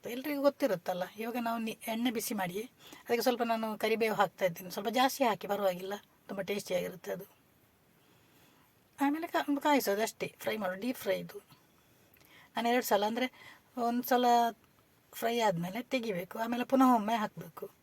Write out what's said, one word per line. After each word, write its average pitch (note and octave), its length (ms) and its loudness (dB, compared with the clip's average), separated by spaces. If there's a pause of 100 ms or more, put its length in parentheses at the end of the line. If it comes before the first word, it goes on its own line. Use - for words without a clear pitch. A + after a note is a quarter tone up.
(140)
ಎಲ್ರಿಗೂ C#4 340 -4
ಗೊತ್ತಿರುತ್ತಲ್ಲ. F#3 540 -2 (180)
ಇವಾಗ A#3 160 -4 (100)
ನಾವು A#3 180 -2
ನಿ-, G#3+ 140 -6 (140)
ಎಣ್ಣೆ A#3+ 240 0
ಬಿಸಿ A3+ 240 -4
ಮಾಡಿ F3+ 180 -4 (460)
ಅದಕ್ಕೆ A#3+ 200 0
ಸ್ವಲ್ಪ A#3+ 180 2 (100)
ನಾನು A3 140 -2 (160)
ಕರಿಬೇವು A3 380 2
ಹಾಕ್ತಾ G3 280 0
ಇದ್ದೀನಿ, F3 260 -8
ಸ್ವಲ್ಪ G#3+ 240 -4
ಜಾಸ್ತಿ C4 300 2
ಹಾಕಿ G3 220 -2
ಪರವಾಗಿಲ್ಲ, F#3+ 440 0 (340)
ತುಂಬ G3 200 -6
ಟೇಸ್ಟಿಯಾಗಿರುತ್ತೆ F3+ 680 -4
ಅದು. F#3 100 -12 (1800)
ಆಮೇಲೆ D#4 280 0
ಕಾ-, D#4+ 100 0 (220)
ಕಾಯಿಸೋದು A3+ 420 4
ಅಷ್ಟೇ, - 200 -8 (160)
ಫ್ರೈ A3 180 -2
ಮಾಡೋದು, F#3 240 -4
ಡೀಪ್ B3+ 180 -4
ಫ್ರೈ F#3+ 200 0
ಇದು. F#3 160 -14 (1120)
ನಾನು A#3 200 -2
ಎರಡು B3 180 2
ಸಲ, G3+ 200 4
ಅಂದರೆ B3 160 -2 (640)
ಒಂದು B3 220 -2
ಸಲ B3 140 4 (920)
ಫ್ರೈ A#3 160 0 (120)
ಆದಮೇಲೆ F3+ 320 0 (140)
ತೆಗಿಬೇಕು, A3 420 -4 (100)
ಆಮೇಲೆ A#3+ 260 -2
ಪುನಃ C4 180 8 (100)
ಒಮ್ಮೆ G#3+ 240 2
ಹಾಕಬೇಕು - 420 -10 (180)